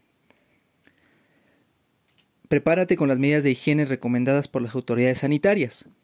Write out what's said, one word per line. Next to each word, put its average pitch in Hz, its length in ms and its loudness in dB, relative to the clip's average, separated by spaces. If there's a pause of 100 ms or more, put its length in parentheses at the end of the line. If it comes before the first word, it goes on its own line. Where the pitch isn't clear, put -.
(2500)
Prepárate 170 480 2
con 156 100 2
las 135 100 2
medidas 143 260 2
de 143 60 4
higiene 147 360 0
recomendadas 127 600 -2
por 131 140 -6
las 120 140 -8
autoridades 123 440 0
sanitarias, 147 680 -2 (180)